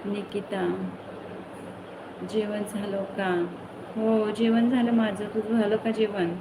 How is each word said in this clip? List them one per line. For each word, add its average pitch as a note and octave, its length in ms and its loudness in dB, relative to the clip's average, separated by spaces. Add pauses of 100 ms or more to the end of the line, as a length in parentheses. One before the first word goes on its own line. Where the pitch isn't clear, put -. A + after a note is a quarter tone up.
निकिता, F#3+ 800 -2 (1400)
जेवण G#3 320 0 (120)
झालं G3 300 -2
का? F3+ 420 0 (500)
हो, A3 340 4
जेवण A3+ 400 4
झालं A#3+ 220 4
माझं. G#3 320 2
तुझं A3 360 2
झालं G#3 160 4
का A3 140 0
जेवण? G3+ 500 2